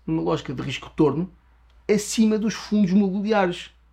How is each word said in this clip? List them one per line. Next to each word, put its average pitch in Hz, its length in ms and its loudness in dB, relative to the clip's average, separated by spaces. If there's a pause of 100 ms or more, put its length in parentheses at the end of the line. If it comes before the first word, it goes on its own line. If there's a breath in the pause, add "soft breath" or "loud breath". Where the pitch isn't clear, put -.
numa 160 140 -2
lógica 160 320 -4
de 127 80 -8
risco-retorno 143 680 -2 (600)
acima 214 500 2
dos 208 140 -2
fundos 208 380 0
imobiliários. 196 840 0 (200)